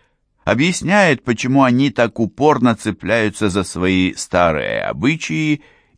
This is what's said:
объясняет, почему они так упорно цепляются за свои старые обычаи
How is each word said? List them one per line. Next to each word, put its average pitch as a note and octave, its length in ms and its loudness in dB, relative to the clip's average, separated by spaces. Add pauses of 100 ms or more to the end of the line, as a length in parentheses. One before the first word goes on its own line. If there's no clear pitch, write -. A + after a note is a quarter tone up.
(440)
объясняет, D#3+ 800 0
почему C3 400 0
они C3 280 2
так A#2+ 280 -2
упорно B2 560 2
цепляются G#2+ 720 -2
за F#2+ 140 0
свои F#2 520 0
старые D2 680 -2
обычаи D3 800 -4 (360)